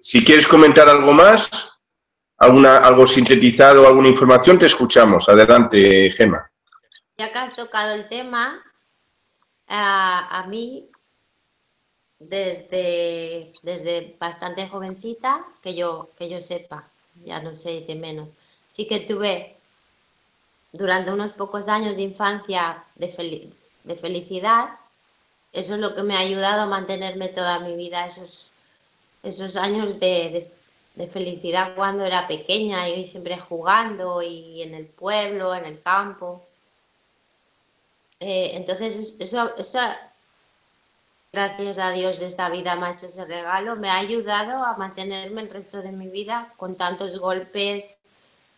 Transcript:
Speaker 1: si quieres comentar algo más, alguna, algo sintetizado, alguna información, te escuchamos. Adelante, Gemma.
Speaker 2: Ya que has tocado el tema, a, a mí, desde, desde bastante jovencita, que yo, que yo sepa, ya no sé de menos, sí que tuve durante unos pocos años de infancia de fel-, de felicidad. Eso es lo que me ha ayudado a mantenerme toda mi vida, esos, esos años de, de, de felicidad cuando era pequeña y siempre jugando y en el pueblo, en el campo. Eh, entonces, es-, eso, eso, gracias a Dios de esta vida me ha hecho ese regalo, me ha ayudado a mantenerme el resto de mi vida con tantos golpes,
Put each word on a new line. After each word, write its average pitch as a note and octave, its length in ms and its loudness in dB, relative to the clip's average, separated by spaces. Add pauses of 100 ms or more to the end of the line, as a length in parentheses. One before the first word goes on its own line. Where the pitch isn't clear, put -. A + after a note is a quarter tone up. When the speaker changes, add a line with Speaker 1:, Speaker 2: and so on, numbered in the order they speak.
Speaker 1:
si A#2 220 2
quieres D3+ 220 6
comentar D#3 420 8
algo C#3+ 240 6
más, G3+ 680 4 (580)
alguna, C3+ 400 8
algo B2+ 280 8
sintetizado, C3 800 6
alguna C3 220 8
información, C3 500 6
te E3 80 6
escuchamos. A2+ 600 4
Adelante, G2+ 840 6
Gemma. - 400 0 (640)
Speaker 2:
Ya A3 160 -10
que A#3 60 -8
has B3+ 160 -10
tocado G#3+ 400 -4
el G#3 140 -12
tema, B3 520 -8 (1080)
a, F#3+ 720 -2
a F#3 80 -14
mí, A#3 420 -14 (1300)
desde, E3+ 1300 -8 (100)
desde E3+ 560 -10
bastante F3+ 480 -12
jovencita, A3+ 800 -10 (180)
que F3+ 140 -14
yo, E3+ 420 -10
que F3 100 -14
yo F3 140 -16
sepa, F3 480 -16 (340)
ya E3+ 160 -14
no D#3+ 140 -16
sé E3 320 -14
de D#3 80 -14
menos, D#3 360 -16 (380)
sí G#3+ 200 -14
que G#3+ 120 -4
tuve G3 540 -8 (1200)
durante F#3 400 -6
unos G#3 220 -8
pocos G3 340 -12
años G#3+ 260 -6
de F#3+ 80 -10
infancia G3 800 -8 (120)
de F3 160 -12
fel-, E3 400 -14 (320)
de E3+ 120 -14
felicidad. F#3+ 720 -6 (840)
Eso G#3 220 -12
es G#3 60 -8
lo G3+ 140 -8
que G3+ 80 -10
me G3+ 140 -4
ha F#3 40 -2
ayudado G3 420 -4
a G#3 40 -4
mantenerme F#3+ 600 -10
toda F3 320 -6
mi F3 160 -12
vida, F3 300 -10
esos, - 440 -20 (720)
esos F#3+ 340 -14
años G3+ 420 -6
de, F3 320 -4
de, E3+ 220 -12 (420)
de F3 140 -14
felicidad F#3 640 -8
cuando G3 300 -6
era F#3 240 -4
pequeña F#3 600 -6
y F3+ 200 -10
siempre F3 300 -14
jugando F#3 840 -6
y E3 400 -16
en D#3+ 120 -18
el D#3 120 -20
pueblo, G3+ 680 -8
en F3+ 100 -12
el D#3 180 -18
campo. F#3 640 -8 (1700)
Eh, F#3 340 -6
entonces, G3 420 -10
es-, A3 220 -16
eso, A3+ 380 -8
eso, G3+ 220 -10 (1500)
gracias G3 460 -8
a F#3 120 -6
Dios F#3 280 -8
de F3+ 80 -12
esta F3+ 240 -10
vida F3+ 260 -8
me F3+ 100 -10
ha F3 60 -10
hecho F3+ 140 -20
ese F3+ 180 -20
regalo, F3+ 520 -10
me G3+ 120 -10
ha F#3 100 -2
ayudado G#3+ 640 -8
a A#3 120 -8
mantenerme F#3+ 640 -14
el G#3 80 -18
resto G3 320 -18
de F#3+ 100 -16
mi F#3+ 160 -18
vida G#3+ 480 -14
con F3+ 200 -14
tantos F#3 420 -10
golpes, G3+ 800 -8 (600)